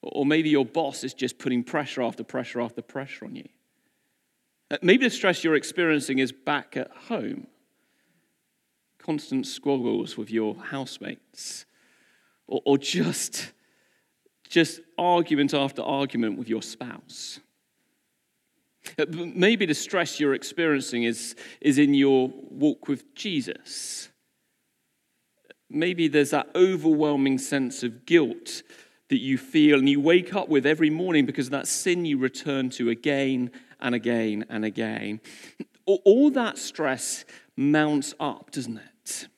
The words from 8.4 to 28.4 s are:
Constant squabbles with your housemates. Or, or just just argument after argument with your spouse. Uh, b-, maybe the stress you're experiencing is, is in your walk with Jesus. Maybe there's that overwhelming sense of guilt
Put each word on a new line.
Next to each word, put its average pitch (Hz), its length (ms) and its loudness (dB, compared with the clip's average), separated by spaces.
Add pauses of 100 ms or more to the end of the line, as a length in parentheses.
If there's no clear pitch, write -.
Constant 147 480 -4
squabbles 120 720 -4
with 113 140 -10
your 110 240 -2
housemates. - 1080 -12 (840)
Or, - 180 -4
or 139 120 4
just - 760 -4 (960)
just 165 300 2 (180)
argument 165 560 2
after 139 280 -2
argument 120 560 -4
with 117 120 -10
your 113 120 -4
spouse. - 800 -16 (1600)
Uh, 151 80 0
b-, 170 300 -8
maybe 202 300 4
the 156 80 0
stress - 460 -4
you're 143 140 2
experiencing 139 680 0
is, 117 320 -4 (260)
is 139 160 2
in 143 160 6
your 135 380 4 (180)
walk 143 380 0
with - 280 -6
Jesus. - 920 -8 (1600)
Maybe 170 380 0
there's 143 240 4
that - 240 0
overwhelming 151 840 4
sense 131 460 -4
of 117 220 -8
guilt 147 580 2 (460)